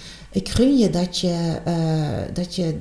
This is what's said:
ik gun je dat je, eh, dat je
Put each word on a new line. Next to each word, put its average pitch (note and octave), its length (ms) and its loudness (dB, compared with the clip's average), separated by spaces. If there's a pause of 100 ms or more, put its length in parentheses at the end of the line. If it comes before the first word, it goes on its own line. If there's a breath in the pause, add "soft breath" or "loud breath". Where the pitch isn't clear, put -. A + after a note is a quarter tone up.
(320 loud breath)
ik - 180 -2
gun C4+ 280 4
je G#3+ 120 6
dat F3 300 -2
je, E3+ 460 0
eh, D#3+ 680 0
dat F3+ 220 -6
je E3 260 -2